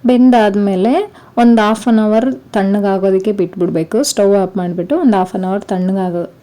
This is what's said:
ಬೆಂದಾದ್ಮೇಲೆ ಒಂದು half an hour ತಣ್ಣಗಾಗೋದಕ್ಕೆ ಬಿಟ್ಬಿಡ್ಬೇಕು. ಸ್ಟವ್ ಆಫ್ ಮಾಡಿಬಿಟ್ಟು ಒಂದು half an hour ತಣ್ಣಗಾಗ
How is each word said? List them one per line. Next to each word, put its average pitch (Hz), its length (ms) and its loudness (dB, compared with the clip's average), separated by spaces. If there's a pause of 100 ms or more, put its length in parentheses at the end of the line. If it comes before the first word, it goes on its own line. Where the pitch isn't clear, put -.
ಬೆಂದಾದ್ಮೇಲೆ 214 800 2 (500)
ಒಂದು 233 220 4
half 220 260 0
an 220 140 2
hour 214 180 2 (320)
ತಣ್ಣಗಾಗೋದಕ್ಕೆ 196 840 0
ಬಿಟ್ಬಿಡ್ಬೇಕು. 175 580 -4 (140)
ಸ್ಟವ್ 202 200 2 (120)
ಆಫ್ 185 160 -6
ಮಾಡಿಬಿಟ್ಟು 180 420 -4
ಒಂದು 233 180 2
half 185 180 -2
an 185 100 -4
hour 196 120 -2 (120)
ತಣ್ಣಗಾಗ 185 440 -2 (260)